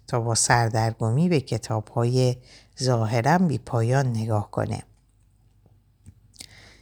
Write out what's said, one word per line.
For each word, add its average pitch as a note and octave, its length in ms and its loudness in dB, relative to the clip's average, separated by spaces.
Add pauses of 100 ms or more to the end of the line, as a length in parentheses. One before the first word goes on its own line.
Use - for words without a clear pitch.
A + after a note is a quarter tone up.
تا B2 120 -2
با A2+ 160 -2
سردرگمی A#2 960 2
به D3+ 120 2
کتاب‌های B2 960 -2 (460)
ظاهراً B2 540 2
بی D#3+ 200 0
پایان B2+ 500 0
نگاه A2 440 -2
کنه. G#2+ 320 -6 (2000)